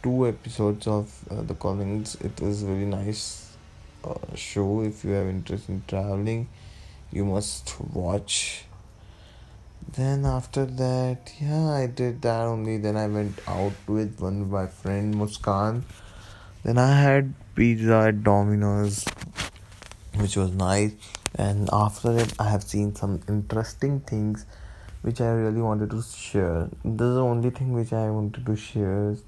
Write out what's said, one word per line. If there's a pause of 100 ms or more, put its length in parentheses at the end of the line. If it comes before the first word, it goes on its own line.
two
episodes
of, (180)
uh,
The
Callings.
It
is
very
nice, (480)
uh, (200)
show.
If
you
have
interest
in
traveling, (640)
you
must (140)
watch. (1300)
Then
after
that,
yeah,
I
did
that
only.
Then
I
went
out (120)
with
one
of
my
friend,
Muskan. (800)
Then
I
had (200)
pizza
at
Domino's, (1120)
which
was
nice. (420)
And
after
that,
I
have
seen
some
interesting
things (560)
which
I
really
wanted
to
share. (120)
This
is
the
only
thing
which
I
wanted
to
share. (140)